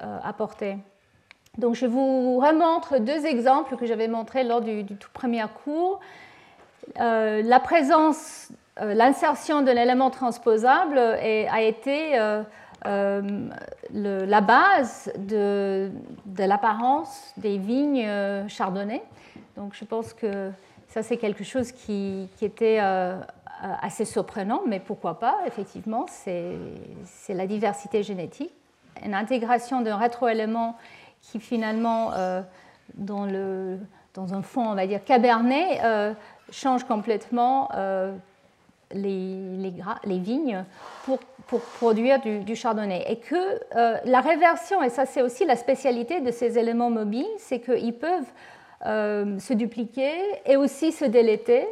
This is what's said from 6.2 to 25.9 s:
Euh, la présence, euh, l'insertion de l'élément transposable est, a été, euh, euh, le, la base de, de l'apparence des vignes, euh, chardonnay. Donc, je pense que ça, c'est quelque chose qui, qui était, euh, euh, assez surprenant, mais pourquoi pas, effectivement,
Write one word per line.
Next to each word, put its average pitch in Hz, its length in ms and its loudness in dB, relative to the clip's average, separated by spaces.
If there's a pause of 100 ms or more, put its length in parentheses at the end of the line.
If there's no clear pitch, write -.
Euh, 220 440 2
la 247 180 8
présence, 311 920 4 (300)
euh, 208 140 -2
l'insertion 277 640 4
de 262 100 4
l'élément 254 380 4
transposable 247 880 2 (240)
est, 214 280 0
a 220 120 0
été, 277 580 0
euh, 214 240 0 (440)
euh, 202 600 -2 (440)
le, 196 320 -4
la 208 160 6
base 262 800 6
de, 196 720 0 (340)
de 196 200 -4
l'apparence 226 920 0
des 202 220 -2
vignes, 247 480 0
euh, 202 420 -2
chardonnay. 202 540 -4 (540)
Donc, 202 180 -14
je - 100 -14
pense 220 300 -6
que 196 360 -4 (380)
ça, 220 140 -6
c'est 233 160 -4
quelque 208 260 -4
chose 247 280 -4
qui, 196 560 -6 (100)
qui 220 60 -4
était, 220 360 2
euh, 185 360 0 (460)
euh, 185 40 -10 (160)
assez 202 220 -4
surprenant, 214 640 -4
mais 202 120 -2
pourquoi 185 400 -8
pas, 285 280 2
effectivement, 220 640 -6